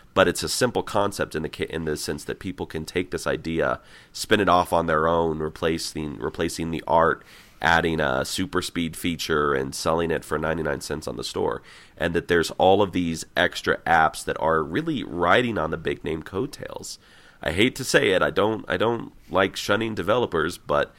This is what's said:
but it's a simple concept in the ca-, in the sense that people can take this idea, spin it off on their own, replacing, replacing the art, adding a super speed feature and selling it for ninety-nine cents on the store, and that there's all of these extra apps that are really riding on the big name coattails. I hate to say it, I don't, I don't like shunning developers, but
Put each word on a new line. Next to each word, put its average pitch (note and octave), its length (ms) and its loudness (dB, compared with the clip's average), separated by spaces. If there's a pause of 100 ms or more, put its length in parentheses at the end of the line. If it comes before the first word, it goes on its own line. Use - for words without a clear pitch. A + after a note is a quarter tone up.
(140)
but F#2+ 140 6
it's E2+ 160 0
a D#2+ 60 -4
simple A2 340 0
concept G2+ 500 -2
in D#2 100 -2
the D2+ 60 -6
ca-, - 200 -6
in D#2+ 160 -6
the D2+ 100 -2
sense D2+ 300 -6
that - 140 -8
people F#2 260 -8
can D#2+ 180 -8
take F2 280 -4
this E2 140 -6
idea, D2+ 540 -2 (320)
spin - 300 2
it F#2 80 4
off F2 240 4
on E2+ 120 4
their D#2+ 220 2
own, E2 320 2
replacing, D#2 760 -4
replacing E2 540 -4
the D#2+ 140 -4
art, E2 380 4 (380)
adding E2 400 4
a C2+ 240 0
super - 360 -2
speed E2+ 360 -6
feature D2+ 560 0
and C2+ 200 -2
selling E2 380 0
it D2 140 -2
for D#2 120 -2
ninety-nine D#2 440 -2
cents D2+ 260 -8
on B1 80 -8
the A#1 80 -8
store, - 380 -4 (340)
and E2+ 180 -2
that E2 140 0
there's E2+ 240 2
all F#2+ 300 6
of G2 100 0
these E2 340 -2 (120)
extra - 480 0
apps D#2+ 400 4
that - 160 -4
are D#2+ 200 2
really B2 420 -4
riding G2 540 2
on D#2+ 140 0
the D#2 60 -2
big D2 260 -6
name D#2+ 180 -4
coattails. - 800 -8 (420)
I - 120 -2
hate A2+ 240 2
to C3+ 80 -6
say C3 240 4
it, F2+ 120 4
I D2 100 2
don't, G#2 360 0
I - 80 0
don't G#2+ 380 -2 (160)
like F#2 260 2
shunning A2 400 0
developers, F2+ 640 0
but - 420 0